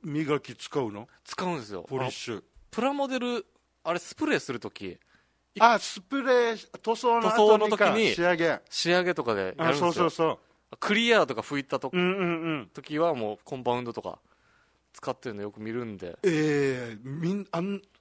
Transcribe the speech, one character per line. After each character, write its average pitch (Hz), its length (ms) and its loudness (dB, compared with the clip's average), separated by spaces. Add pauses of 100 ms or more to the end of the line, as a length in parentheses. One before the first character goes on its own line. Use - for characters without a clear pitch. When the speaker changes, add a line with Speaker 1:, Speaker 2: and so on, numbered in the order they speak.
Speaker 1:
磨 147 360 -2
き 120 160 -14
使 - 240 -6
う 117 120 -2
の？ 104 180 -12 (140)
Speaker 2:
使 - 200 -8
う 180 120 -2
ん 143 40 -6
で 113 60 -10
す 104 80 -12
よ。 90 160 -8
Speaker 1:
ポ 135 80 -4
リ 131 80 -2
ッ 123 60 -4
シ - 200 -8
ュ。 - 40 -4
Speaker 2:
あ - 20 -6
の、 - 60 -14 (260)
プ - 120 -6
ラ 269 120 2
モ 277 140 -2
デ 254 120 -4
ル、 240 260 -4 (380)
あ 165 100 -2
れ 175 60 -2
ス - 140 -8
プ 302 140 -4
レ 190 80 2
ー 147 40 0
す 135 140 -6
る 117 60 -6
と 104 100 -10
き、 - 300 -12 (600)
Speaker 1:
あ、 226 200 8
ス - 220 -8
プ 277 200 -4
レ 247 300 4
ー、 - 280 -10
塗 226 160 -2
装 233 240 2
の - 20 2
後 220 40 4
に 214 60 4
か、 214 40 2
Speaker 2:
塗 214 120 8
装 214 100 10
の 208 120 2
時 208 120 0 (160)
に、 208 160 4
Speaker 1:
仕 170 80 -2
上 175 140 4
げ。 160 340 0
Speaker 2:
仕 - 220 -2
上 180 120 4
げ 175 120 0
と 151 80 -2
か 117 100 0
で 98 80 0
や 92 60 -2
る 92 60 -6
ん - 40 -12
で 160 60 -2
す - 0 -
よ。 165 40 2
Speaker 1:
あ、 156 80 4
そ 165 140 2
う - 20 4
そ 170 140 2
う 160 60 2
そ 160 280 0 (320)
う。 - 80 -16
Speaker 2:
ク - 140 0
リ 233 220 4
ア 180 100 6
と 131 80 -2
か 110 80 -6
拭 143 160 -4
い 139 80 -4
た 135 140 -4
と-、 135 140 -6
Speaker 1:
う 185 40 -2
ん - 20 2
う 180 40 2
ん 180 380 0
う 165 160 -4
ん。 101 160 -12
Speaker 2:
時 151 260 -6
は 165 160 2
も 107 180 -4
う - 100 -12
コ - 120 -10
ン 127 80 -8
パ 123 80 2
ウ 123 100 0
ン 123 40 -8
ド 117 60 -6
と 107 120 -10
か - 160 -10 (760)
使 - 160 -8
っ 131 80 -6
て - 120 -10
る 104 60 -8
の 101 60 -8
よ 104 80 -6
く 107 100 -16
見 110 120 -8
る 120 120 -6
ん 107 140 -10
で。 87 240 -12
Speaker 1:
え 143 760 0
え、 - 60 -14
み 160 320 -4
ん-、 202 180 -6
あ 170 80 -4
ん、 196 220 -4 (200)